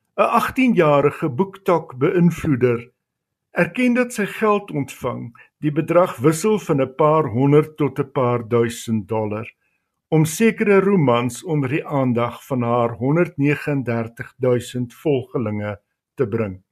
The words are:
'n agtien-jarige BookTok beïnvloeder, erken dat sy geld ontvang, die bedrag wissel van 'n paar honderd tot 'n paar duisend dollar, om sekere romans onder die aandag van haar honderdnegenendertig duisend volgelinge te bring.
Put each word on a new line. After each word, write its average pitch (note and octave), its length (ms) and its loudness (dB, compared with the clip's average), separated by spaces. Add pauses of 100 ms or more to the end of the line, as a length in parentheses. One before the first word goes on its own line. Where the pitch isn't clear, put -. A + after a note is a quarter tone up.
(180)
'n G#3+ 220 2
agtien-jarige D#3+ 920 2
BookTok E3 680 -2
beïnvloeder, C3+ 920 0 (600)
erken A#3+ 420 0
dat A#3+ 200 0
sy G3+ 120 -4
geld G#3 460 -2
ontvang, B2+ 600 -8 (280)
die D3 120 -2
bedrag E3+ 520 2
wissel D#3+ 360 2
van C#3+ 220 0
'n C3 140 -4
paar D3+ 400 2
honderd C#3+ 420 4
tot C3+ 220 -2
'n C3+ 120 -6
paar A#2+ 360 0
duisend A#2 600 -2
dollar, G#2+ 400 -4 (640)
om D#3+ 140 4
sekere G#3 540 2
romans C3 640 2
onder D3 260 -2
die B2+ 180 -4
aandag B2 580 -2
van B2 160 -4
haar A#2+ 280 0 (100)
honderdnegenendertig C#3 1400 -2
duisend B2 560 -2
volgelinge G#2+ 840 -4 (360)
te B2 120 -2
bring. G2 440 -6